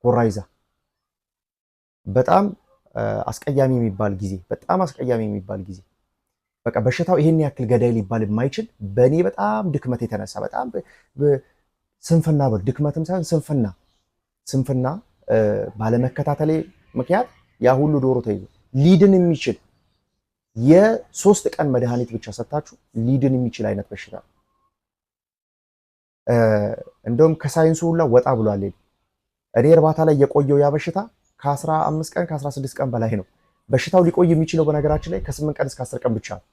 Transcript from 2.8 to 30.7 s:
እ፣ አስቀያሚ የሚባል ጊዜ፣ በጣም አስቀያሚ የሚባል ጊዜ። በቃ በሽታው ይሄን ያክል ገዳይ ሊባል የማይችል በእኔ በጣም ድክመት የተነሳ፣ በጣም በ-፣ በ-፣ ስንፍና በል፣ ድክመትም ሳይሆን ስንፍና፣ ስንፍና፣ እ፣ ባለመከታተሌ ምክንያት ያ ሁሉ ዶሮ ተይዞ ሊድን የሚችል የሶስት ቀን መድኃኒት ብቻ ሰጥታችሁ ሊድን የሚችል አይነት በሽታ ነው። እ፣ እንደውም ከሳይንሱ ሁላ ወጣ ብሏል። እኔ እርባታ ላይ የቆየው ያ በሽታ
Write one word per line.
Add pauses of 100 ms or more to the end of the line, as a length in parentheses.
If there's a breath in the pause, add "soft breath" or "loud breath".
እ፣ (200)
አስቀያሚ
የሚባል
ጊዜ፣ (140)
በጣም
አስቀያሚ
የሚባል
ጊዜ። (880)
በቃ
በሽታው
ይሄን
ያክል
ገዳይ
ሊባል
የማይችል (240)
በእኔ
በጣም
ድክመት
የተነሳ፣
በጣም
በ-፣ (340 soft breath)
በ-፣ (680)
ስንፍና
በል፣
ድክመትም
ሳይሆን
ስንፍና፣ (840)
ስንፍና፣ (400)
እ፣ (380)
ባለመከታተሌ (440)
ምክንያት (320)
ያ
ሁሉ
ዶሮ
ተይዞ (300)
ሊድን
የሚችል (1000)
የሶስት
ቀን
መድኃኒት
ብቻ
ሰጥታችሁ (240)
ሊድን
የሚችል
አይነት
በሽታ
ነው። (2000)
እ፣ (680)
እንደውም
ከሳይንሱ
ሁላ
ወጣ
ብሏል። (880)
እኔ
እርባታ
ላይ
የቆየው
ያ
በሽታ (400)